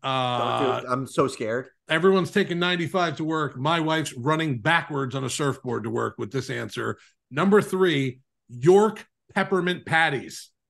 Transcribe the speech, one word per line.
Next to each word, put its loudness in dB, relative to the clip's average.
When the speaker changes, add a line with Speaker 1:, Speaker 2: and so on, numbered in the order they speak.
Speaker 1:
Don't -
do -4
Speaker 2:
Uh, 0
Speaker 1:
it. -12
I'm -2
so 0
scared. -4
Speaker 2:
everyone's 4
taking -2
ninety-five -2
to -6
work. -4
My 0
wife's -2
running 0
backwards 0
on -4
a -4
surfboard -4
to -4
work -4
with -8
this -6
answer. -6
Number 4
three, 0
York 4
peppermint 0
patties. 0